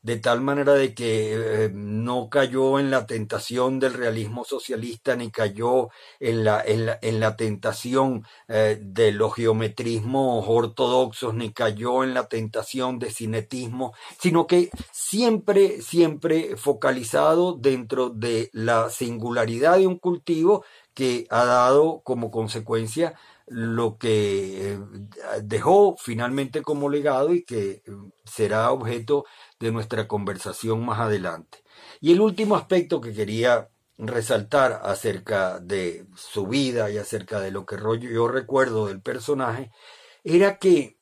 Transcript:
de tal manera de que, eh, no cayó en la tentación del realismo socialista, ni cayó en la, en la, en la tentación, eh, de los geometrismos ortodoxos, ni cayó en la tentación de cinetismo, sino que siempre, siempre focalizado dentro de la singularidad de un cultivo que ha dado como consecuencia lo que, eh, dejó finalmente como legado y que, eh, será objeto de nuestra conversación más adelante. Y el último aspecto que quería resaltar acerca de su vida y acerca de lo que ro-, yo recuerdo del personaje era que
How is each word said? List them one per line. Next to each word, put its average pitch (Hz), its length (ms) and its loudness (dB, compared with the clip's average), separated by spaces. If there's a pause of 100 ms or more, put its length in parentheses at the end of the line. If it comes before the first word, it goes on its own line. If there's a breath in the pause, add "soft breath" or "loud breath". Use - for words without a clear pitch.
de 117 160 -4
tal 120 240 0
manera 143 320 2
de 135 220 4
que, 110 680 0
eh, 101 60 -2
no 110 580 -4
cayó 135 500 2
en 139 100 0
la 127 160 0
tentación 117 760 -2
del 127 140 2
realismo 113 520 -4
socialista, 120 680 -4
ni 120 140 -6
cayó 113 600 0 (300 loud breath)
en 117 240 0
la, 107 220 4
en 110 220 0
la, 117 160 -4
en 110 160 0
la 110 160 0
tentación, 113 920 -2 (220 loud breath)
eh, 107 340 2
de 104 300 2
los 104 240 0
geometrismos 113 1120 0
ortodoxos, 117 880 2
ni 113 160 -6
cayó 120 520 0
en 131 120 -2
la 123 120 -2
tentación 117 720 -4
de 117 140 -8
cinetismo, 117 840 -6 (240 loud breath)
sino 165 300 2
que 180 240 2 (200 loud breath)
siempre, 196 920 2
siempre 160 760 2
focalizado 147 960 2
dentro 127 560 0
de 113 440 -2
la 113 360 2
singularidad 120 880 0
de 190 80 6
un 180 140 0
cultivo 175 640 0 (320 loud breath)
que 123 340 -2
ha 120 160 4
dado 135 580 4
como 117 280 -4
consecuencia 113 840 -2 (340 soft breath)
lo 113 500 -2
que, 98 760 0
eh, 98 60 -8 (640)
dejó 156 560 4
finalmente 127 640 -4
como 143 280 -2
legado 143 440 2
y 175 100 0
que, 107 280 -4
eh, 101 100 -14 (440)
será 110 460 0
objeto 120 540 -2 (340 loud breath)
de 113 120 -2
nuestra 110 360 -4
conversación 104 800 -4
más 110 140 -2
adelante. 92 640 -4 (360 loud breath)
Y 160 120 4
el 185 100 6
último 214 340 2
aspecto 175 460 0
que 117 120 -10
quería 110 560 0 (280)
resaltar 117 840 0
acerca 95 760 -2
de 90 460 -6 (100)
su - 320 -8
vida 120 440 -2
y 104 60 -6
acerca 104 420 -6
de 95 120 -6
lo 98 140 -8
que 104 120 -10
ro-, 110 180 -2
yo 117 320 -2
recuerdo 120 600 0
del 98 140 -8
personaje 127 720 -4 (520 loud breath)
era 190 360 4
que 165 420 4